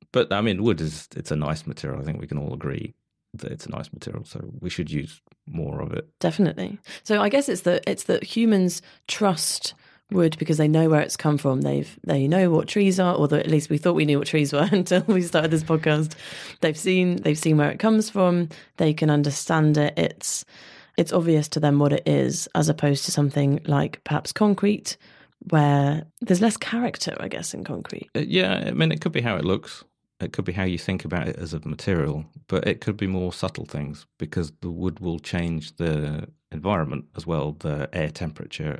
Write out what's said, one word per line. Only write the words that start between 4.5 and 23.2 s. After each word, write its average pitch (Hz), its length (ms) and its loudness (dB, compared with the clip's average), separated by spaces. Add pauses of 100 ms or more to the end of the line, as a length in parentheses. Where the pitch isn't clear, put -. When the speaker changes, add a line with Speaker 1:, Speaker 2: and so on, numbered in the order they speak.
Speaker 1:
we 90 100 -8
should 80 220 -6
use 73 300 -8 (260)
more 76 340 -6
of - 100 -6
it. - 160 -6 (120)
Speaker 2:
Definitely. 175 600 -2 (240)
So 208 180 0
I 208 80 2
guess 277 200 2
it's - 120 -4
that, 175 260 0
it's 196 160 -4
that - 200 0
humans 202 580 2 (260)
trust - 640 0 (380)
wood 165 260 4
because 156 200 0
they 156 100 4
know 160 220 6
where 151 120 6
it's - 160 -4
come 147 220 2
from. 135 220 0
They've, 139 440 -2
they 139 220 2
know 180 240 4
what 160 160 4
trees 190 320 2
are, 180 160 4
or 147 180 2
at 156 160 2
least 151 220 2
we 151 80 2
thought 175 160 2
we 156 100 2
knew 143 140 4
what 143 80 -4
trees 147 260 0
were 147 160 2
<laughs> - 20 -2
until 180 360 4
we 190 160 4
started 165 280 2
this 156 120 2
podcast. 156 500 2 (480)
They've 156 160 2
seen, 180 400 2
they've 156 200 0
seen 156 200 4
where 147 140 4
it - 80 -8
comes 214 300 4
from. 175 400 2 (280)
They 156 160 4
can 156 160 2
understand 147 680 4
it. 147 200 2
It's, - 480 -2 (520)
it's 170 160 2
obvious 165 360 4
to - 100 -2
them 143 200 4
what 143 140 4
it - 120 0
is, 139 480 0
as 160 160 2
opposed 147 360 0
to - 60 -4
something 143 540 2